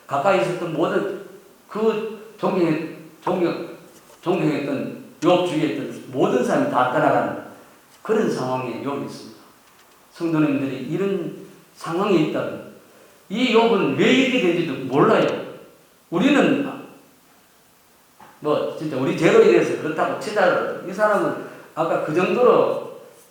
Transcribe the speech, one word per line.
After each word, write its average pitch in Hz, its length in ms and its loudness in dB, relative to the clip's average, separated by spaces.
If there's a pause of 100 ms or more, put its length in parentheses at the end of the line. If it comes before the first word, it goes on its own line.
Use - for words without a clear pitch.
가까이 185 360 2
있었던 170 320 -4
모든 196 500 -2 (440)
그 220 720 -4
존경했-, 170 580 0 (280)
존경-, 175 440 -2 (520)
존경했던 143 840 -2 (180)
욥 180 260 4
주위에 151 200 -2
있던 - 400 -8
모든 135 360 0
사람이 135 260 0
다 - 220 0
떠나가는 135 500 -2 (600)
그런 202 280 0
상황에 127 540 -4
욥이 139 220 -6
있습니다. - 340 -16 (720)
성도님들이 147 680 0 (100)
이런 180 560 -4 (280)
상황에 185 400 -2
있다면 131 520 -2 (640)
이 226 240 0
욥은 196 440 4
왜 226 140 6
이렇게 254 300 4
된지도 156 420 0 (100)
몰라요. 196 320 4 (840)
우리는 185 640 2 (1600)
뭐 147 400 -2
진짜 151 180 -6
우리 151 220 -2
죄로 220 240 8
인해서 175 400 4
그렇다고 - 380 -4
치더라도 - 680 -2
이 190 40 -8
사람은 185 540 0 (280)
아까 165 300 -2
그 156 100 -4
정도로 185 840 2 (300)